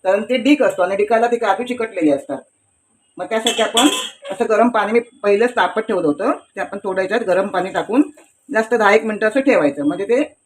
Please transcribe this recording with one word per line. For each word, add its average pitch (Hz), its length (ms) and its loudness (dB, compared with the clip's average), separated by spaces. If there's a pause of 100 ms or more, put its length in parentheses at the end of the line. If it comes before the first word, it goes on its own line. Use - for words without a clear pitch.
कारण 202 180 2
ते 247 140 -2
डीक 262 260 4
असतो 190 200 2
आणि 190 140 0
डिकाला 226 300 2
ते 233 100 0
काजू 202 280 0
चिकटलेले 190 460 -2
असतात. 139 280 -2 (800)
मग 180 100 -8
त्यासाठी 226 360 -2
आपण 233 260 2 (420)
असं - 180 -4
गरम 220 200 4
पाणी 214 240 -2
मी 233 80 4
पहिलेच 208 500 0
तापत 202 300 0
ठेवलं 185 260 -2
होतं, 180 260 -2 (240)
ते 190 40 -8
आपण 196 180 -8
थोड्या 190 260 -4
याच्यात 208 160 -2
गरम 190 260 0
पाणी 185 240 -4
टाकून 196 400 0 (420)
जास्त 220 220 0
दहा 214 200 4
एक 220 100 2
मिनटं 214 240 -2
असं 269 120 0
ठेवायचं, 151 460 2
म्हणजे 180 180 -2
ते 247 420 0